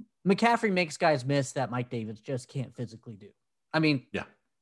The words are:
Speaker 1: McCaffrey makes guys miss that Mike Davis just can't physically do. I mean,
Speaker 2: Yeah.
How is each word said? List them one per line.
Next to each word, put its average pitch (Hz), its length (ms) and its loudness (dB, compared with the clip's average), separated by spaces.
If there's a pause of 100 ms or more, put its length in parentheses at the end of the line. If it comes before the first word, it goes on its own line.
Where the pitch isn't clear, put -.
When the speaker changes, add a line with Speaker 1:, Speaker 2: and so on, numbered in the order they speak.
(240)
Speaker 1:
McCaffrey 220 460 4
makes 180 240 0
guys 151 300 2
miss 139 280 0
that 127 160 -2
Mike 123 200 -4
Davis 110 320 -8
just 131 260 -6
can't 131 260 -8
physically 113 440 -12
do. 98 100 -20 (460)
I 156 60 2
mean, 151 320 2
Speaker 2:
Yeah. - 140 -6 (360)